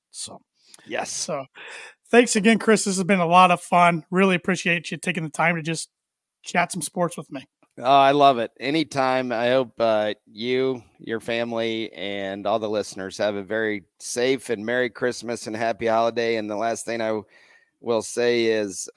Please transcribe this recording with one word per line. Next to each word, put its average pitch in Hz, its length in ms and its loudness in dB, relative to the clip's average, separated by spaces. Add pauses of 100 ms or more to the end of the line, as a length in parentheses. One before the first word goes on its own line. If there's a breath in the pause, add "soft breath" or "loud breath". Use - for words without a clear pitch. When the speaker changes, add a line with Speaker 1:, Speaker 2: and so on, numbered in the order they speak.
(100)
Speaker 1:
So, - 300 -14 (440 loud breath)
Speaker 2:
Yes. - 280 -6
Speaker 1:
so 143 320 -8 (680 loud breath)
thanks 240 240 6
again, 214 240 4
Chris. 214 260 2
This 196 120 -2
has 190 80 -2
been 185 160 2
a 170 60 2
lot 180 260 8
of 175 80 2
fun. 175 500 4
Really 190 240 4
appreciate 175 560 -2
you 170 60 -6
taking 170 260 -4
the 156 80 -6
time 165 240 0
to 165 80 -4
just 160 280 -6 (520)
chat - 300 -2
some 175 100 -6
sports 175 340 -4
with 160 140 -14
me. 139 160 -12 (320)
Speaker 2:
Oh, 123 60 -10
I 139 280 6
love 139 260 6
it. 113 200 -4
Anytime. 131 720 -2
I 120 180 0
hope, 127 280 0
uh, 107 360 2 (180)
you, 127 500 -2 (160)
your 113 220 -6
family, 113 720 -4
and 98 540 -8
all 107 120 0
the 107 120 -4
listeners 98 480 -6
have 104 160 0
a 101 80 -6
very 104 420 -4 (140)
safe 127 500 -2
and 107 160 -4
Merry 123 240 -2
Christmas 117 580 -6
and 110 80 -8
Happy 113 320 -4
Holiday. 113 500 2
And 107 120 -6
the 104 80 -6
last 113 300 -4
thing 113 160 -4
I 110 60 -2
w-, 107 180 -4 (540 soft breath)
will 113 200 0
say 120 460 0
is, 107 500 -2